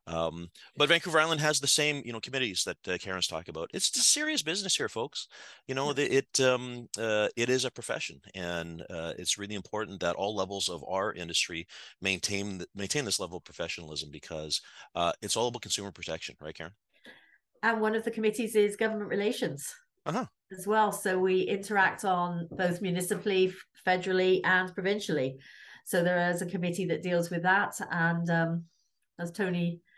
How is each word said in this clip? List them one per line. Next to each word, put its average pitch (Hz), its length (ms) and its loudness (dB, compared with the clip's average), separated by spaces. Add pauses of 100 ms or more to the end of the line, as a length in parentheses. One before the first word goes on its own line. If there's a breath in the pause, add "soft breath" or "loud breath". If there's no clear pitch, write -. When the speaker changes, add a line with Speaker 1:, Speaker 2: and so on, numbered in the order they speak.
Speaker 1:
Um, 82 460 -4 (240 loud breath)
but 147 120 4
Vancouver 165 300 2
Island 160 220 2
has 151 180 2
the 143 80 -4
same, 147 380 2
you 120 80 -8
know, 113 80 -8
committees 123 420 -2
that, 90 140 -4 (100)
uh, 90 120 0
Karen's 92 280 -4
talking 82 240 -6
about. 80 240 -6
It's - 140 0 (180)
serious 302 360 2
business 185 340 -2
here, 123 120 0
folks. - 380 -6 (400 loud breath)
You 131 80 -6
know, 135 140 0
Speaker 2:
Yep. 143 80 -2
Speaker 1:
the, 135 220 2
it, - 220 2
um, 123 560 2
uh, 107 380 2
it 120 160 2
is 127 140 2
a 127 80 -4
profession, - 480 -8 (160)
and, 85 540 -4
uh, 82 280 -6
it's - 200 -2
really 104 180 -6
important 101 440 -4
that 87 140 2
all 104 220 -2
levels 95 320 0
of 85 160 -8
our 95 280 -2
industry 85 540 -4 (340 loud breath)
maintain 98 580 -2
th-, 87 140 -10
maintain 101 320 -2
this 98 140 -2
level 90 200 -6
of - 60 -16
professionalism 78 640 -8
because, 78 520 -6 (340 loud breath)
uh, 87 260 2
it's 101 160 -4
all 117 120 2
about 120 140 -6
consumer 101 280 -4
protection, 82 500 -8
right, 78 140 -10
Karen? 82 200 -10 (920 loud breath)
Speaker 2:
And 220 160 2
one 214 160 2
of 220 80 -4
the 226 80 -2
committees 220 420 0
is 208 220 4
government 214 340 0
relations. 202 640 -2 (300)
Speaker 1:
Uh-huh. 190 220 -2 (300)
Speaker 2:
as 180 100 -10
well. 214 260 4
So 185 260 0
we 185 240 4
interact 196 640 0
on 175 460 0
both 180 320 0
municipally, 185 640 2
f-, 180 60 -6 (320)
federally, 185 580 4
and 180 300 4
provincially. 175 640 0 (480 loud breath)
So 175 180 2
there 175 280 4
is 175 120 0
a 180 40 -2
committee 175 400 -2
that 165 160 0
deals 175 280 2
with 170 140 -2
that. 190 300 4 (160)
And, 170 400 2
um, 165 340 2 (560)
as 170 100 -4
Tony, 175 500 0 (180 soft breath)